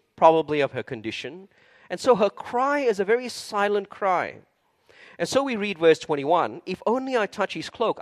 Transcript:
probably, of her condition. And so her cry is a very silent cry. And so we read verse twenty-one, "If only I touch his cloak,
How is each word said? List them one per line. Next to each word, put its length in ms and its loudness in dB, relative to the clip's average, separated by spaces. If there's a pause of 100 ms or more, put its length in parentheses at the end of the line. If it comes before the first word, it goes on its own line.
(160)
probably, 440 4
of 140 0
her 100 -6
condition. 640 -10 (440)
And 80 -6
so 180 4
her 120 2
cry 520 -2
is 180 0
a 40 -2
very 260 0
silent 600 -2
cry. 520 -2 (760)
And 100 -2
so 140 2
we 140 -2
read 240 -4
verse 180 6
twenty-one, 680 0
"If 180 -8
only 320 0
I 80 2
touch 300 -4
his 160 -10
cloak, 300 -2